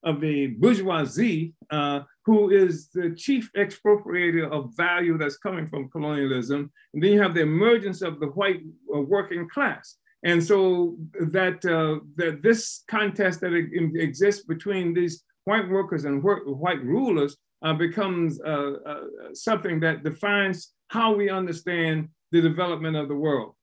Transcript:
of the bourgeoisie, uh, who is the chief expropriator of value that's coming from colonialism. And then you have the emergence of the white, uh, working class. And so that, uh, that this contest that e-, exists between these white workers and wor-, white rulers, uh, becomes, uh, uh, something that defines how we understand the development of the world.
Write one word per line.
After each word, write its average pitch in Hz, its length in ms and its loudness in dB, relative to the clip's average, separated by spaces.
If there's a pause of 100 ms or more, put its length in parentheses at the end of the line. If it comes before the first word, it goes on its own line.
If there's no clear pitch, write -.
of 151 180 -2
the 147 260 0 (120)
bourgeoisie, 170 920 2 (180)
uh, 143 300 -2 (240)
who 208 260 6
is 185 440 4
the 170 200 -2
chief 247 420 -2
expropriator 180 920 0
of 135 260 -6
value 175 420 0
that's 147 180 -4
coming 180 300 -6
from 139 240 -8
colonialism. 143 840 -2 (220)
And 151 80 -2
then 196 100 6
you 208 100 8
have 180 120 2
the 165 80 2
emergence 190 600 2
of 151 160 -6
the 147 100 -4
white, 180 340 -2 (320)
uh, 147 60 0
working 175 480 -2
class. - 480 -4 (280)
And 170 180 4
so 180 540 2 (240)
that, 175 440 0
uh, 160 380 0 (140)
that 156 260 -4
this 226 460 2
contest 202 520 -2
that 180 120 -2
e-, 165 480 -2
exists 170 440 0
between 170 500 -2
these 175 280 -2 (220)
white 202 240 0
workers 185 380 -2
and 139 160 -2
wor-, 190 220 0
white 143 380 -2
rulers, 170 540 0 (260)
uh, 160 120 0
becomes, 170 680 -2
uh, 143 360 -4 (100)
uh, 147 140 -10 (340)
something 175 460 -2
that 160 220 0
defines 190 680 -2 (160)
how 226 240 2
we 202 160 2
understand 170 800 -2 (240)
the 170 80 6
development 160 560 0
of 147 120 -4
the 143 60 -4
world. 143 480 -2